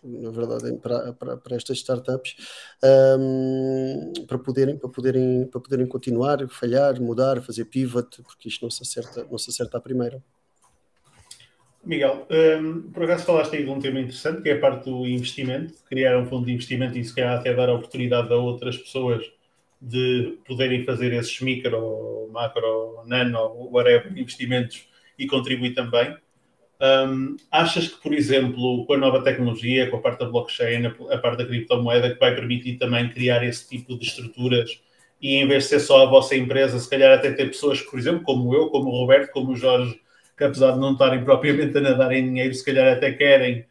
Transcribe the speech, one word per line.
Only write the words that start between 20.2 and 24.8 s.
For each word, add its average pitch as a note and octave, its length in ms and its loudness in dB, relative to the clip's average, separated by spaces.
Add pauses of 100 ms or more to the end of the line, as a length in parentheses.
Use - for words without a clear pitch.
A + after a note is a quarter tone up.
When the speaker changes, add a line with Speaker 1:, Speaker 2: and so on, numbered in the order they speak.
Speaker 2:
poderem B2+ 400 -2
fazer B2 260 -2
esses A#2+ 300 -6
micro, A2 920 -6
macro, A2+ 760 -4
nano, A#2+ 640 -4
whatever, A#2+ 440 4
investimentos B2 720 -6 (300)